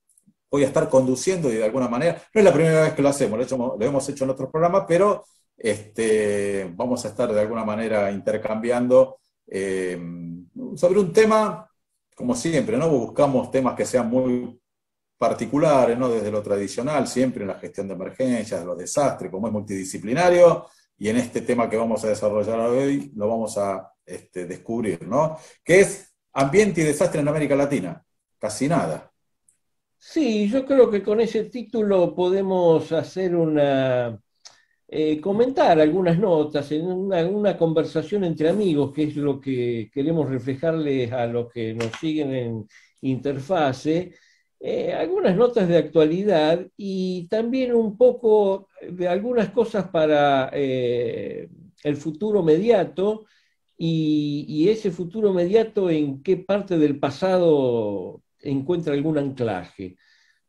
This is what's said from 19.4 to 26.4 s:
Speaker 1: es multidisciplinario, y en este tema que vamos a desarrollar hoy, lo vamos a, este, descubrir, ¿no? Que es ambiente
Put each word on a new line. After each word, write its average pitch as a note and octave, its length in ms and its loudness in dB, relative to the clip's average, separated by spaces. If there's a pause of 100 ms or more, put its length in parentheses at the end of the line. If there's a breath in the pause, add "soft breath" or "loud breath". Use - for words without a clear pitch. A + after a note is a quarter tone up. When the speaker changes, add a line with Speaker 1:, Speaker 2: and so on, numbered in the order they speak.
Speaker 1:
es G#2+ 60 -4
multidisciplinario, A#2 1120 2 (320 loud breath)
y G2+ 100 -4
en A2 80 2
este B2 240 -2
tema A#2 300 0
que G#2+ 80 -2
vamos A2+ 260 -2
a A2 60 0
desarrollar G#2+ 500 -2
hoy, C3+ 560 0
lo G#2 140 -2
vamos A2+ 280 -4
a, G2 320 -4 (160)
este, - 400 -12
descubrir, F#2 600 -6
¿no? C3+ 300 -2 (260 loud breath)
Que F3 160 6
es - 340 0 (200)
ambiente E3 480 2